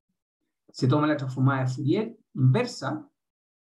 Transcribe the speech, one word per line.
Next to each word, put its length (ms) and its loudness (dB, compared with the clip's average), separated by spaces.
Se 200 -4
toma 180 2
la 100 0
transformada 460 0
de 60 -2
Fourier 500 -2
inversa 760 0